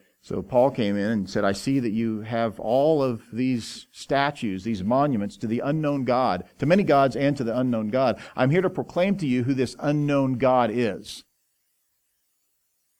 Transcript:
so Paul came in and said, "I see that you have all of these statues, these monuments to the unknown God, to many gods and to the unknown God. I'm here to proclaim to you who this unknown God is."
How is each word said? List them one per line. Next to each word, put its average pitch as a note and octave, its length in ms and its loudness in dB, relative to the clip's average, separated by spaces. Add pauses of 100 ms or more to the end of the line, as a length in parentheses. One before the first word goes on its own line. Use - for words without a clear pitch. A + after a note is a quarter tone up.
(200)
so - 220 -6
Paul C3 280 4
came G#2 260 0
in G2+ 140 0
and G2+ 200 -2
said, G2+ 140 0
"I G2 80 2
see C3+ 280 -2
that A2+ 120 -2
you A2 300 -2
have A2+ 360 -4
all C#3+ 440 2
of A#2+ 200 -2 (100)
these B2 600 -4
statues, C3+ 720 -2
these G#2+ 180 -4
monuments A#2 560 0
to - 80 -8
the A2+ 140 -2
unknown C#3+ 440 -2
God, A#2 400 0 (140)
to C#3 80 -2
many F#3 160 4
gods C#3 320 4
and C#3 220 0
to C3+ 80 -4
the A2+ 120 -2
unknown A#2+ 320 0
God. A#2+ 300 2 (160)
I'm C3 160 2
here F3+ 120 2
to F3+ 80 0
proclaim F#3 480 -2
to E3+ 80 -2
you B2 180 2
who C3+ 100 0
this B2+ 240 -2
unknown C#3+ 560 0
God B2+ 380 4
is." A2+ 520 -4 (1800)